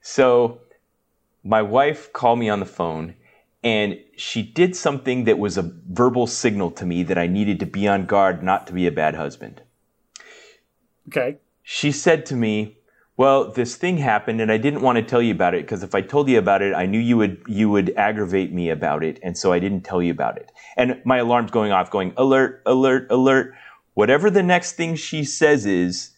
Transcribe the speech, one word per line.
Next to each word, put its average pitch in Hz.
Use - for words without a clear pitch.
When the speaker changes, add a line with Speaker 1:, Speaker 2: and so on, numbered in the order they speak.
Speaker 1:
So, 120
my 110
wife 135
called 120
me 110
on 101
the 95
phone, 85
and 104
she -
did 180
something 131
that 107
was 98
a 82
verbal 120
signal 101
to -
me 87
that 87
I 85
needed 101
to 92
be 98
on 98
guard 95
not 95
to 90
be 90
a 82
bad 78
husband. 69
Speaker 2:
Okay. 139
Speaker 1:
She -
said 160
to 139
me, 107
"Well, 135
this 120
thing 180
happened, 113
and 110
I 110
didn't 139
want 127
to 110
tell 120
you 117
about 90
it, 82
'cause 95
if 98
I 98
told 143
you 123
about 98
it, 98
I 90
knew 104
you 120
would, 98
you 107
would 98
aggravate 98
me 87
about 76
it, 80
and 87
so 92
I 87
didn't 98
tell 90
you 85
about 67
it." -
And 123
my 127
alarm's 117
going 107
off, 90
going, 92
"Alert, 131
alert, 131
alert." 131
Whatever 139
the 190
next 180
thing 165
she 156
says 143
is 90